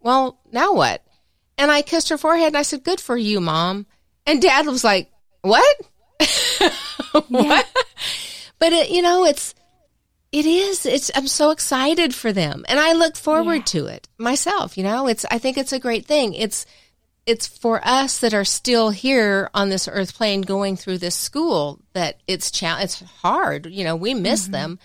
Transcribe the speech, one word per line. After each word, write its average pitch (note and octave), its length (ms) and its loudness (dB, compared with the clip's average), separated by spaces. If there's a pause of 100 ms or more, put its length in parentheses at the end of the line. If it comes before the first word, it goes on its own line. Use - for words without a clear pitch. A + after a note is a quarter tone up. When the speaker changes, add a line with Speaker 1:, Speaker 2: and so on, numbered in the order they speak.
Speaker 1:
well, B3+ 380 0 (120)
now E4 220 2
what?" C3 300 2 (540)
And C#4+ 120 4
I D4 140 4
kissed E4 260 -2
her D#4 80 0
forehead D#4+ 300 2
and D4+ 100 0
I C#4+ 60 0
said, C#4+ 200 -6
"Good F#4 180 -2
for B3 160 -4
you, G#3 240 0
Mom." F3 440 -2 (400)
And D4 160 2
Dad D4 240 4
was C4 180 -2
like, G3 280 2 (300)
"What?" G4 360 6 (420)
<laughs> - 400 -2
Speaker 2:
Yeah. - 680 0
Speaker 1:
What? D4 380 4 (920)
But E4 140 4
it, E4 160 2
you F4 120 2
know, F4+ 240 4
it's, - 280 0 (800)
it D4 140 0
is, F#4 400 0
it's, - 300 0
I'm C#4 120 0
so D4+ 240 2
excited D4+ 640 0
for - 200 -4
them. D#3 340 -2
And C4 120 2
I D#4+ 140 4
look E4 220 2
forward D#4+ 420 0
Speaker 2:
Yeah. A#3 60 -4
Speaker 1:
to D3 240 -2
it - 200 -14 (100)
myself, C#4+ 600 -2
you F#3 60 -4
know, A#3 240 -2
it's, A3+ 240 -2
I A#3 60 0
think C4 200 -4
it's C4+ 160 -4
a C4 60 -4
great A#3+ 260 -4
thing. C4+ 280 2
It's, - 320 -6 (600)
it's A#3 220 0
for A3+ 360 -2
us C4 360 0
that A3+ 140 2
are G3+ 120 0
still A3+ 440 0
here G#3 640 0
on G3 160 0
this F#3+ 220 -2
earth F#3+ 240 -4
plane G3+ 260 -2
going G3 340 -2
through F#3 240 -6
this F3 160 -6
school F#3+ 640 -2 (140)
that E3+ 240 -4 (100)
it's - 240 -6
cha-, E3 300 -4
it's - 200 -6
hard. F3+ 640 -2
You F#3+ 160 -8
know, E3 120 -2
we G3 180 -4
miss G#3 300 -2
Speaker 2:
Mm-hmm. F#3+ 100 -10
Speaker 1:
them D#3 320 -8